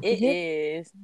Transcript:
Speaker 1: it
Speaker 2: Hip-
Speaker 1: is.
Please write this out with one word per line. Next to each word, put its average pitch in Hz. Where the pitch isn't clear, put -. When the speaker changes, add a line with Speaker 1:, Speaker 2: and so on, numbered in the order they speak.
Speaker 1:
it 202
Speaker 2:
Hip- 247
Speaker 1:
is. -